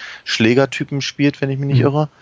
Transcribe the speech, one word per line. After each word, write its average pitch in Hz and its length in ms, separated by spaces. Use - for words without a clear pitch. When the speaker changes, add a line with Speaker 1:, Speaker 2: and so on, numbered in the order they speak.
Speaker 1:
Schlägertypen 131 760
spielt, 143 400
wenn 139 100
ich 135 100
mich 139 80
nicht 139 100
Speaker 2:
Mhm. 120 60
Speaker 1:
irre. 147 240